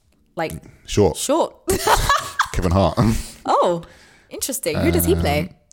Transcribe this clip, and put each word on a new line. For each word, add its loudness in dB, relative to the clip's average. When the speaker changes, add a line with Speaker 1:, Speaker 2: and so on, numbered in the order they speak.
Speaker 1:
Like, -4
Speaker 2:
Short. 2
Speaker 1:
short. 0
<laughs> -2
Speaker 2:
Kevin 0
Hart. 2
<laughs> 4
Speaker 1:
Oh, 0
interesting. -6
Who 0
does 0
he 2
play? 0
Speaker 2:
Um, -4